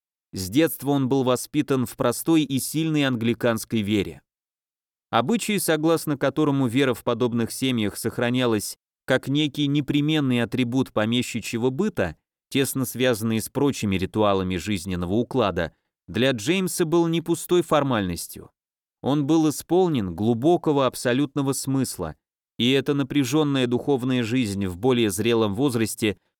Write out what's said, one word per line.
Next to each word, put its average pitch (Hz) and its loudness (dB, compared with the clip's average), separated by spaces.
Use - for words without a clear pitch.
С 92 -6
детства 143 2
он 139 2
был 135 2
воспитан 127 0
в - -12
простой 147 2
и 135 -2
сильной 151 0
англиканской 113 0
вере. 98 -2
Обычай, 190 0
согласно 156 0
которому 139 0
вера 127 0
в - -16
подобных 117 0
семьях 117 -2
сохранялась 120 0
как 131 0
некий 147 0
непременный 143 0
атрибут 120 -2
помещичьего 117 -2
быта, 131 -2
тесно 135 0
связанный 113 0
с - -8
прочими 131 0
ритуалами 95 0
жизненного 90 -4
уклада, 101 -2
для 123 0
Джеймса 170 -2
был 170 2
не 165 0
пустой 170 0
формальностью. 120 -2
Он 139 0
был 156 4
исполнен 147 0
глубокого 131 2
абсолютного 135 0
смысла, 127 -4
и 117 4
эта 135 2
напряжённая 143 0
духовная 123 0
жизнь 104 -2
в 90 -6
более 120 2
зрелом 110 2
возрасте, 113 0